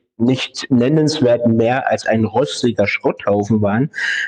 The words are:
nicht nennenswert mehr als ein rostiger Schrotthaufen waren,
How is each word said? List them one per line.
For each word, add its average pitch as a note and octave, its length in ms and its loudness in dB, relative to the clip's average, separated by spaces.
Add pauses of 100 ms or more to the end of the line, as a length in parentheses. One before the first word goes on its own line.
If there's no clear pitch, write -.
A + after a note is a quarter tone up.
(180)
nicht B2+ 520 -2
nennenswert B2 760 2
mehr A#2 420 2
als A2 160 -2
ein A2+ 200 2
rostiger A#2 600 0
Schrotthaufen G#2 760 -2
waren, A2+ 260 0 (380)